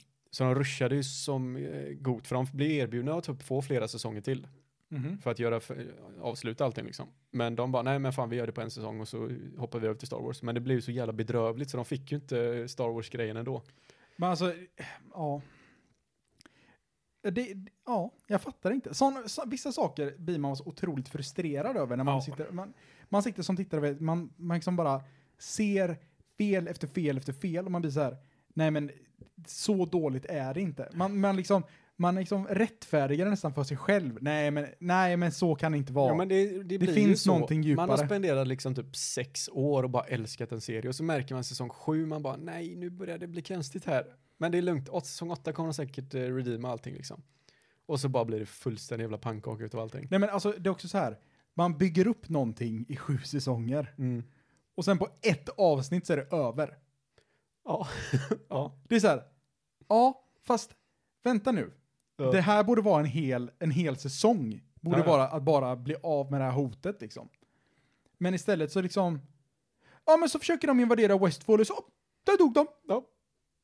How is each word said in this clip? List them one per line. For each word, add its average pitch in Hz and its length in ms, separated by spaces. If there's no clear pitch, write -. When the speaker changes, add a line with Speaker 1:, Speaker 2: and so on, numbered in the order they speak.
Speaker 1:
så - 120
de 127 120
rushade 135 400
ju 139 80
som, 131 520
eh, 143 380
god, 131 320
för 127 100
de 127 180
blev 143 180
erbjudna 127 420
att 170 100
typ 139 200
få 131 180
flera 131 260
säsonger 110 340
till. 131 260
Speaker 2:
Mhm. 156 300
Speaker 1:
För 127 140
att 110 80
göra, 117 200
för, 127 280
avsluta 117 440
allting, 117 200
liksom. - 220
Men 117 240
de 123 160
bara, 123 120
"Nej, 139 160
men 135 140
fan, 131 160
vi 117 60
gör 120 120
det 113 60
på 117 80
en 113 100
säsong 110 300
och 110 60
så 113 220
hoppar 120 220
vi 110 80
över 110 120
till 131 80
Star 117 140
Wars." 127 200
Men 117 140
det 120 60
blev 127 160
ju 117 40
så 123 100
jävla 117 220
bedrövligt 113 560
så - 80
de 123 80
fick 135 260
ju 147 60
inte 120 500
Star 127 220
Wars-grejen 113 480
ändå. 123 240
Speaker 2:
Men 175 120
alltså, 175 240
ja. 147 280
Det, 226 200
ja, 220 280
jag 202 140
fattar - 300
inte. 269 220
Sån, 262 360
så, 302 160
vissa 254 260
saker 151 460
blir 170 220
man 139 180
så 135 80
otroligt 151 440
frustrerad 156 680
över 123 200
när 131 60
man 139 120
Speaker 1:
Ja. 135 60
Speaker 2:
sitter... 143 300
Man, 190 220
man 202 140
sitter 202 200
som 185 140
tittare 180 240
och 147 40
vet, 147 160
man, 165 360
man 170 200
liksom 180 180
bara 139 260
ser 196 600
fel 196 300
efter 170 200
fel 147 300
efter 135 160
fel 175 320
och 196 60
man 175 100
blir 156 100
så 139 100
här, 131 160
"Nej, 156 180
men 147 200
så 190 380
dåligt 156 400
är 135 280
det 170 80
inte." 147 320
Man, 196 260
man 196 160
liksom, 185 280
man 175 200
liksom 190 320
rättfärdigar 175 840
nästan 165 240
för 143 100
sig 139 140
själv. 165 440
"Nej, 147 300
men, 147 160
nej, 180 380
men 175 140
så 160 240
kan 156 160
det 151 60
inte 139 160
vara." 135 160
Speaker 1:
Ja, 151 60
men 185 120
det, 190 180
det 196 180
Speaker 2:
Det 185 160
Speaker 1:
blir 185 100
ju 165 40
Speaker 2:
finns 202 300
Speaker 1:
så. 190 100
Speaker 2:
någonting 156 420
Speaker 1:
Man 170 140
har 135 60
Speaker 2:
djupare. 143 120
Speaker 1:
spenderat 151 400
liksom 131 280
typ - 200
sex - 580
år 139 300
och 127 60
bara 123 140
älskat 113 480
en 113 100
serie 113 280
och 131 60
så 151 80
märker 135 320
man 127 80
säsong 123 260
sju, 156 360
man 156 180
bara, 131 140
"Nej, 170 380
nu 180 140
börjar 180 280
det 175 100
bli 170 140
konstigt 180 440
här." 135 180
Men 170 140
det 175 60
är 180 40
lugnt. 160 280
Åt-, 175 160
säsong - 260
åtta 160 220
kommer 165 160
de 151 40
säkert, 135 400
eh, 131 80
redeema 123 480
allting, 123 260
liksom. - 260
Och 143 140
så 139 100
bara 123 160
blir 110 140
det 107 60
fullständig 117 580
jävla 107 140
pannkaka 113 460
utav 113 160
allting. 135 320
Speaker 2:
Nej, 190 80
men 202 100
alltså, 202 220
det 185 180
är - 20
också 185 160
så 196 100
här. 120 220
Man 170 240
bygger 185 300
upp - 220
någonting 117 600
i 135 60
sju 135 220
säsonger. 123 800
Speaker 1:
Mm. 123 260
Speaker 2:
Och 180 100
sen 196 120
på 185 100
ett 190 280
avsnitt 170 580
så 175 60
är 143 40
det 139 200
över. 139 400
Speaker 1:
Ja. 185 220
<laughs> - 320
Ja. 143 260
Speaker 2:
Det 233 80
är 226 40
så 202 80
här. 143 160
Ja, 247 360
fast - 340
vänta 247 280
nu. 139 200
Speaker 1:
Ja. 131 140
Speaker 2:
Det 190 100
här 208 220
borde 220 180
vara 196 180
en 151 60
hel, 127 540
en 160 120
hel 147 260
säsong. 139 640
Borde 170 220
Speaker 1:
Ja, 165 80
ja. 170 60
Speaker 2:
vara 135 160
att 151 160
bara 135 320
bli 123 280
av 143 280
med 139 100
det 131 40
här 131 60
hotet, 135 500
liksom. - 280
Men 180 160
istället 170 380
så 190 100
liksom, 175 380
ja, 320 120
men 330 120
så 302 100
försöker 330 280
de 262 120
invadera 226 380
Westfall 196 420
och 214 80
så, - 60
där 392 140
dog 311 160
de. 302 140
Speaker 1:
Ja. 254 160